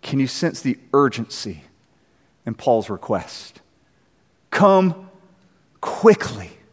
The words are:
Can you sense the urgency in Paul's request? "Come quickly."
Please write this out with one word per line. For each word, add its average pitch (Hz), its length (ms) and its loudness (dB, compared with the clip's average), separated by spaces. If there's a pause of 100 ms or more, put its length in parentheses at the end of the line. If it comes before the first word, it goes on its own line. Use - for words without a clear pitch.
Can - 200 -6
you 131 60 0
sense - 340 -4
the 127 160 -4 (160)
urgency 117 680 -2 (800)
in 113 100 -6
Paul's 113 340 0
request? - 720 -8 (880)
"Come 190 600 2 (720)
quickly." - 680 2 (220)